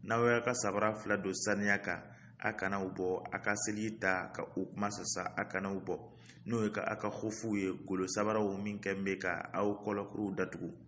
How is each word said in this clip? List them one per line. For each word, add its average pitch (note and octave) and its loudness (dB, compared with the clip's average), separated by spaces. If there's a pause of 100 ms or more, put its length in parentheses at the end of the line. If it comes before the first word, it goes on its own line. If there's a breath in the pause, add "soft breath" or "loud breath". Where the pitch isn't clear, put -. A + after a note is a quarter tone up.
N'aw A2+ 4
y'a A#2+ 8
ka B2 2
sabara G#2+ 4
fila G#2 2
don F#2+ 0
saniya G2+ 4
kan, F2 -2 (380 loud breath)
a G#2+ 0
kana G2+ 0
u F#2+ 0
bɔ, F#2 0 (100)
a G2 -2
ka G#2 2
seli G#2+ -2
ta F#2 2
ka - -6 (140)
u F#2+ -2
kuma G2+ -2
sasa, F2+ -4 (140)
a G2+ 0
kana G2 -2
u G2 -2
bɔ. F2+ -2 (500 loud breath)
N'o A2+ 0
ye G#2 2
ka, G#2 -2
a G#2+ 0
ka G#2+ -2
hofuw G#2 -2
ye, F#2+ 2 (160)
golo F#2 0
sabaraw G#2+ 2 (100)
min G2+ -4
kɛ G2 0 (120)
bɛ F#2+ 0
ka F2 -2
aw G#2 2 (160)
kɔlɔkuruw G2+ -2
datugu. F2 -2 (180)